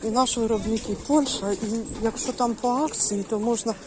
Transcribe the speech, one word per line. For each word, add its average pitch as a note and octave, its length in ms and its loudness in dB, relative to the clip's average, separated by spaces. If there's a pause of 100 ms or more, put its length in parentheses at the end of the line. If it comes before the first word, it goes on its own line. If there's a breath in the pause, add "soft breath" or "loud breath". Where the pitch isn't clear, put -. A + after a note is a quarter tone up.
і A3 60 0
наш B3 280 4
виробник, A3 520 0
і G#3 40 0 (140)
Польща. C4+ 440 2
І F#3+ 60 0 (460)
якщо A3+ 300 -2
там A#3+ 220 0
по B3 140 0
акції, A#3+ 540 2
то G#3 160 -2
можна A3+ 360 0 (100)